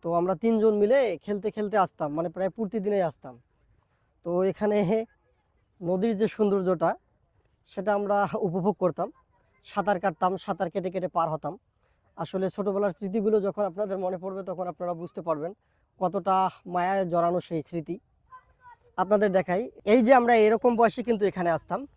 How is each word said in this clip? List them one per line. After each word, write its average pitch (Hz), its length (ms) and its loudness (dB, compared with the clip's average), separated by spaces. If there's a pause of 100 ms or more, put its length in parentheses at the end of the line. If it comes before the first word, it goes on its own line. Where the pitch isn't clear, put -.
তো 165 120 -4
আমরা 175 220 0
তিনজন 220 420 2
মিলে 208 400 2
খেলতে 202 340 -6
খেলতে 208 260 -4
আসতাম, 160 360 0
মানে 170 160 -2
প্রায় 185 200 -4
প্রতিদিনই 202 520 -2
আসতাম। 131 380 -6 (840)
তো 175 200 0
এখানে 208 640 0 (760)
নদীর 190 340 0
যে 214 100 2
সৌন্দর্যটা, 190 680 0 (720)
সেটা 202 280 -4
আমরা 202 420 0
উপভোগ 185 400 -2
করতাম, 185 360 -2 (520)
সাঁতার 196 360 -2
কাটতাম, 185 380 -2
সাঁতার 185 320 -6
কেটে 185 200 -4
কেটে 180 180 -6
পার 165 220 -2
হতাম। 151 300 -8 (560)
আসলে 190 340 -4
ছোটোবেলার 202 420 -2
স্মৃতিগুলো 208 500 -2
যখন 202 240 -4
আপনাদের 190 320 -6
মনে 185 200 -4
পড়বে, 190 260 -10
তখন 180 240 -8
আপনারা 175 260 -6
বুঝতে 170 280 -10
পারবেন 160 320 -4 (460)
কতটা 190 500 2 (180)
মায়ায় 185 380 0
জড়ানো 170 360 0
সেই 165 200 -6
স্মৃতি। 170 380 -8 (1000)
আপনাদের 196 340 2
দেখাই, 190 380 0 (160)
এই 233 160 6
যে 233 120 8
আমরা 240 220 6
এরকম 226 400 4
বয়সে 226 280 2
কিন্তু 208 220 0
এখানে 175 240 0
আসতাম। 180 460 -4